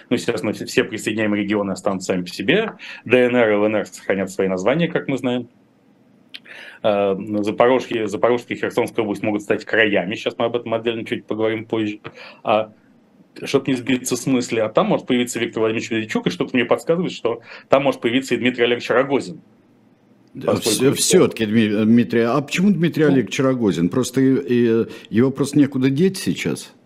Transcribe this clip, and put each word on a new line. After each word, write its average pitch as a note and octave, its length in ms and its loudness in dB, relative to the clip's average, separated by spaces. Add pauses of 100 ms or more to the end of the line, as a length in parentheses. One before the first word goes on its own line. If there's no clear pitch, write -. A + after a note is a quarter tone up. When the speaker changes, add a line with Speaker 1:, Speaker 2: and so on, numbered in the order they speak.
(100)
Speaker 1:
Ну, B2+ 40 2
естественно, A#2+ 380 -2
все, - 140 -8
все A#2 180 0
присоединяемые G#2+ 580 -2
регионы G2+ 300 -2
останутся F#2 400 -4
сами F#2 100 -2
по F2+ 60 -8
себе. F3+ 460 -2 (320)
Д A#2 120 4
Н B2 160 4
Р A#2 160 4
и G#2 40 4
Л G#2 100 2
Н A2 120 2
Р G2+ 100 -2
сохранят F#2+ 440 -4
свои G2 160 -2
названия, G#2+ 400 0
как D#3+ 220 -4
мы C#3 80 -2
знаем. B2 320 -4 (1300)
Э, G2+ 340 2 (240)
Запорожье, A#2 680 2
Запорожская A2+ 500 0
и - 40 -8
Херсонская A2+ 440 -2
область G2+ 180 -4
могут G#2+ 200 -2
стать G2+ 220 -2
краями. G#2 500 0
Сейчас A2+ 240 -6
мы A#2 60 0
об A#2 100 -2
этом A#2 200 -4
отдельно A2+ 300 -4
чуть - 200 -6
поговорим A2 400 -4
позже. A2 340 -4 (460)
А A2 280 -2 (720)
чтоб C3+ 220 -2
не C#3 60 -2
сбиться B2 420 -4
с - 120 -6
мысли, B2 320 -2
а G#2+ 100 -2
там F#3+ 200 0
может D3+ 180 -2
появиться B2 320 -2
Виктор A2+ 220 -4
Владимирович A2 300 -2
Медведчук, A2+ 360 -2
и - 40 0
что-то - 240 -6
мне A#2+ 120 2
подсказывает, E3 460 0
что - 280 -4 (300)
там C#3 140 4
может C3 180 0
появиться B2+ 320 0
и - 20 0
Дмитрий A#2+ 280 0
Олегович A#2+ 260 0
Рогозин. A#2 500 0 (960)
Speaker 2:
Да, - 180 -6
Speaker 1:
Поскольку G2 180 0
Speaker 2:
всё-, A#2+ 220 2
всё-таки B2 540 2
Дми-, G#2+ 400 2
Дмитрий, A2+ 340 4
а A#2 220 2
почему F#3 280 2
Дмитрий D#3 340 2
Speaker 1:
Ну. C#3+ 80 6
Speaker 2:
Олегович B2+ 280 0
Рогозин? G#2+ 480 2
Просто C3 320 0
и, C3 160 4 (100)
и A#2 400 4 (220)
его B2 220 4
просто D3 280 0
некуда C3+ 300 4
деть F#3 300 2
сейчас. - 560 -6 (120)